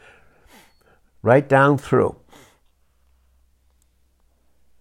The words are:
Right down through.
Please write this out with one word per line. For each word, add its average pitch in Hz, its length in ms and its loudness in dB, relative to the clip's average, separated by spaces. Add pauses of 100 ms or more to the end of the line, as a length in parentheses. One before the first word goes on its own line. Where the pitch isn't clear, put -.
(1200)
Right 139 260 0
down 139 300 0
through. - 380 -4 (2750)